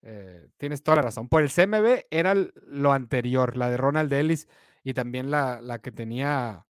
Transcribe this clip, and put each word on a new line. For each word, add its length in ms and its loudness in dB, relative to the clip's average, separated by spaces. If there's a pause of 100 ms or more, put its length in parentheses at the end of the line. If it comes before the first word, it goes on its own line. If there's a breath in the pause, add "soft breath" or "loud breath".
eh, 540 -18
tienes 260 -8
toda 140 4
la 60 2
razón. 260 -6
Por 140 4
el 80 0
C 120 4
M 180 2
B 300 2
era 220 2
l-, 200 0 (140)
lo 260 2
anterior, 640 0
la 140 0
de 60 -2
Ronald 360 0
Ellis 360 0 (340 soft breath)
y 120 -6
también 360 -4
la, 300 -2
la 180 -10
que 140 -12
tenía 800 -4